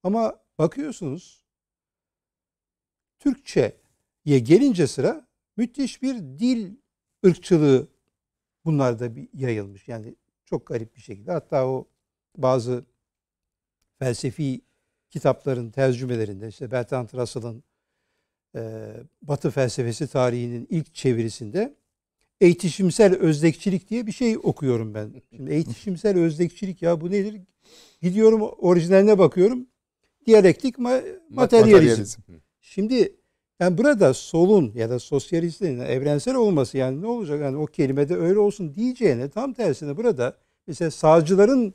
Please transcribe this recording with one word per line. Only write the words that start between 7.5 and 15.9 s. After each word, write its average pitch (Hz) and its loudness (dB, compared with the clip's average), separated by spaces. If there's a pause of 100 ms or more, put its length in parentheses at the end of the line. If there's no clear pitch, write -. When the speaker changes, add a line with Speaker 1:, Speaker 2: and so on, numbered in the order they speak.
Speaker 1:
bunlarda 123 -2
bir - -20
yayılmış. 107 -8
Yani 117 -14 (300)
çok 151 -8
garip 113 -10
bir - -20
şekilde. 104 -14
Hatta 143 -2
o 131 -6 (500)
bazı 127 -2 (1120)
felsefi 131 -6 (480)
kitapların 131 -2
tercümelerinde, 120 -4